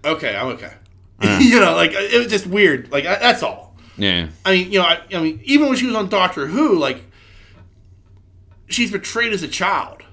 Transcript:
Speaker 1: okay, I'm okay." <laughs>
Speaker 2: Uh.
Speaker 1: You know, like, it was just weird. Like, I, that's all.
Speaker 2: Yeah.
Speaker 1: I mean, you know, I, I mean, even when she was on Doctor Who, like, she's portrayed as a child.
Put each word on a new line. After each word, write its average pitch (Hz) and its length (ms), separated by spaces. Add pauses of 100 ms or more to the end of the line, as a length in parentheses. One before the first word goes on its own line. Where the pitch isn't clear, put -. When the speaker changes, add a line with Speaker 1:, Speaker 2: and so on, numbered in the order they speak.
Speaker 1:
okay, 151 300
I'm 120 120
okay." - 280
<laughs> - 80 (380)
Speaker 2:
Uh. 202 200
Speaker 1:
You 233 200
know, 165 140
like, 170 180
it 202 240
was 240 100
just 196 200
weird. 170 440
Like, 143 140
I, 190 120
that's 240 260
all. - 320 (220)
Speaker 2:
Yeah. 90 300 (160)
Speaker 1:
I 190 80
mean, 185 220
you 190 60
know, 175 60
I, 170 140 (140)
I 175 80
mean, 160 240
even 285 240
when 254 80
she 254 80
was 226 100
on 196 140
Doctor 180 380
Who, 220 300
like, 139 240 (1700)
she's 226 240
portrayed 226 400
as 190 100
a 156 60
child. 180 640